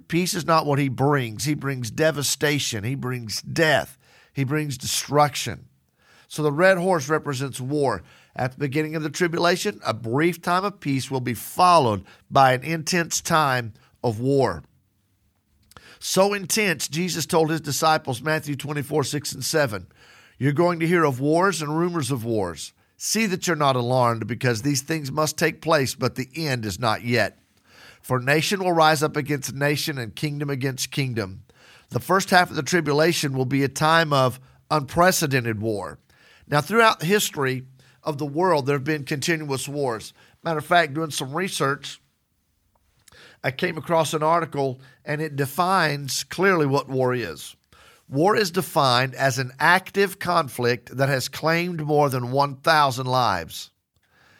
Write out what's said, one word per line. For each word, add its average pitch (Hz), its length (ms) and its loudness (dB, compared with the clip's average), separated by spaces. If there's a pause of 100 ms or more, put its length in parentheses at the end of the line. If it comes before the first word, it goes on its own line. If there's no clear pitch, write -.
Peace 175 260 0
is 160 100 -4
not 160 220 2
what 139 120 2
he 139 120 0
brings. 123 540 0
He 151 100 0
brings 131 360 -6
devastation. 143 920 -2
He 127 100 -4
brings 123 460 -8
death. 139 560 0 (380)
He 139 100 0
brings 147 320 -4
destruction. - 920 -2 (580)
So - 140 -8
the 151 100 2
red 185 240 4
horse 170 320 0
represents 139 500 -4
war. 131 440 -2 (340)
At 127 160 -2
the - 60 -20
beginning 151 360 -2
of 160 80 -4
the 156 60 -4
tribulation, 175 800 0
a 113 80 0
brief 131 480 0
time 185 240 0
of 202 140 -8
peace 135 300 -4
will 131 120 -2
be 123 100 -4
followed 139 720 4 (260)
by 135 220 8
an 127 100 0
intense 165 600 -2
time 131 500 0 (320)
of 113 160 0
war. 123 440 2 (1300)
So 202 360 2
intense, 196 540 -2
Jesus 165 360 -2
told 160 240 2
his 156 140 -2
disciples, 151 580 0
Matthew 147 340 -2
twenty-four, 147 500 -4
six - 280 -6
and 127 100 -10
seven, 113 440 -2 (520)
"You're 139 140 2
going 170 280 2
to 160 80 0
hear 170 160 4
of 131 160 0
wars 160 420 2
and 151 160 -4
rumors 170 320 -2
of 120 140 -4
wars. 95 480 -4 (240)
See 220 300 -2
that 180 200 -4
you're 175 80 0
not 143 220 2
alarmed, 120 500 2
because 117 360 -2
these 139 180 -2
things 151 320 -6
must 151 240 -2
take 160 260 -2
place, 151 320 2
but 127 220 -4
the 127 180 -8
end 135 300 -4
is 101 160 -6
not 110 240 -2
yet. 113 340 0 (640)
For 127 180 -2
nation 156 460 0
will 180 80 2
rise 156 320 4
up 147 120 0
against 135 380 -4
nation 143 440 -2
and 113 180 -8
kingdom 143 340 -6
against 131 400 -4
kingdom." 110 540 -4 (460)
The 127 100 -2
first 185 300 0
half 180 200 6
of - 60 -8
the 151 80 -2
tribulation 151 680 2
will 131 100 0
be 135 180 0
a 139 60 2
time 160 440 2
of 131 280 2 (300)
unprecedented 139 880 2
war. 98 400 -6 (480)
Now, 147 120 2
throughout 220 420 4
history 139 640 0 (360)
of 151 160 -4
the 147 80 -4
world, 151 400 0
there 143 80 2
have 139 80 -2
been 147 220 -2
continuous 147 640 -4
wars. 135 440 -4 (300)
Matter 160 160 -4
of 139 80 -10
fact, 165 280 4
doing 160 180 -4
some 135 200 -8
research, 151 720 -4 (1400)
I 135 80 -2
came 170 260 -4
across 160 340 0
an 156 120 -2
article, 143 560 -2 (240)
and 147 180 -6
it 147 140 -8
defines 147 880 -2
clearly 175 420 2
what 135 220 0
war 127 260 0
is. 90 400 -8 (540)
War 175 280 2
is 208 140 2
defined 135 640 2
as 131 240 0
an 127 200 -4
active 185 600 2
conflict 127 800 -2
that 135 120 2
has 135 200 0
claimed 165 540 -2
more 147 280 4
than 123 200 -2
one 139 260 0
thousand 135 500 2
lives. 107 640 0 (680)